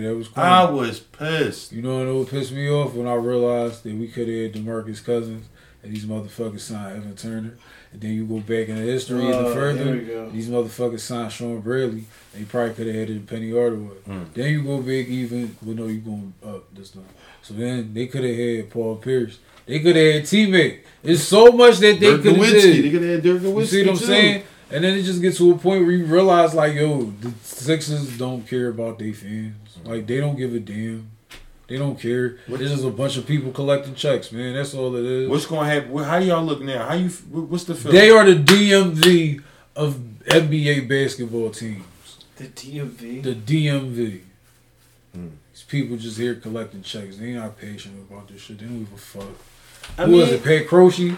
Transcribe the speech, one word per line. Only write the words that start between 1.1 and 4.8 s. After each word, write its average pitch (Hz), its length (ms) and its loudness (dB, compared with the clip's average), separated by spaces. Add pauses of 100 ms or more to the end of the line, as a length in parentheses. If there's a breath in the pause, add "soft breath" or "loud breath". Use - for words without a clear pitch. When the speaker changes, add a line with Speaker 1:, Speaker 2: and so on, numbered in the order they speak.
Speaker 1:
You 113 100 -12
know 131 240 -4
what 131 100 -4
would 131 140 -4
piss 139 220 -6
me 143 180 -6
off? 147 240 -2
When 120 140 -6
I 123 80 -2
realized 120 680 -2
that 110 120 -10
we 110 120 -8
coulda 113 360 -6
had 107 100 -8
DeMarcus 107 500 -10